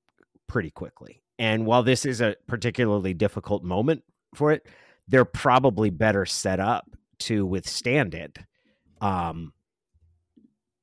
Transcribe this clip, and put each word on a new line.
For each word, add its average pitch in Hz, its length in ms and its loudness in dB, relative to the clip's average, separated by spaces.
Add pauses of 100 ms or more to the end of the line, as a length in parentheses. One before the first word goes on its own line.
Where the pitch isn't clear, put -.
(480)
pretty 85 240 -4
quickly. - 500 -18 (160)
And 110 300 0
while 120 160 4
this 123 220 2
is 123 160 -2
a 107 160 0 (100)
particularly 104 640 0
difficult 98 500 -2
moment 110 400 0 (300)
for 151 180 2
it, 147 140 -2 (420)
they're 127 180 6
probably 120 640 2
better 98 340 2
set 95 340 -2
up 101 300 -2 (300)
to 104 260 -2
withstand 95 720 -2
it, 78 220 -14 (640)
um, 85 540 -4 (1300)